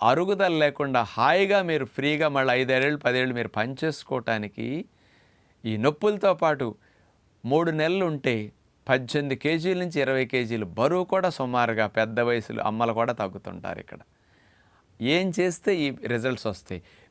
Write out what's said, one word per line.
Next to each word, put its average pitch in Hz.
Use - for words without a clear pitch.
అరుగుదల 180
లేకుండా 143
హాయిగా 185
మీరు 160
ఫ్రీగా 147
మళ్ళీ 135
ఐదారేళ్ళు, 131
పదేళ్ళు 127
మీరు 117
పనిచేసుకోవటానికి, 120
ఈ 110
నొప్పులతో 190
పాటు 147
మూడు 160
నెలలు 165
ఉంటే 127
పద్దెనిమిది 131
కేజీల 165
నుంచి 165
ఇరవై 131
కేజీలు 117
బరువు 135
కూడా 185
సుమారుగా 120
పెద్ద 110
వయసులో 117
అమ్మలు 113
కూడా 117
తగ్గుతుంటారు 95
ఇక్కడ. -
ఏం 170
చేస్తే 180
ఈ 143
రిజల్ట్స్ 117
వస్తాయి? 92